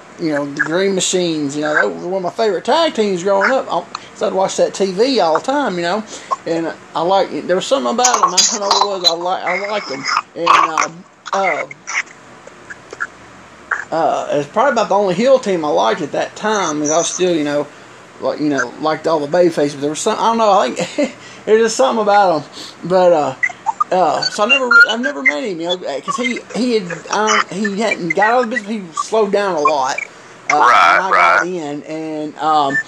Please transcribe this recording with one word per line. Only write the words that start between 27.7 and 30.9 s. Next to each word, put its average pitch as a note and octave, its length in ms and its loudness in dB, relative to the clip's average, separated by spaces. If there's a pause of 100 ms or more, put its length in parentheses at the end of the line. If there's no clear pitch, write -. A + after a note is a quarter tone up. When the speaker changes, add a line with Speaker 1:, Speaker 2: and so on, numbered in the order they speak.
Speaker 1:
hadn't G3+ 360 -2
got G#3 160 4
out B3 120 2
of A3 60 -4
the B3 80 -6
business. G#3 140 -8
He G#3 120 -6 (100)
slowed G#3 380 -2
down G3 240 0
a D3 60 0
lot. C#3 360 0 (540)
Uh, D3+ 80 2
Speaker 2:
Right, G2 380 6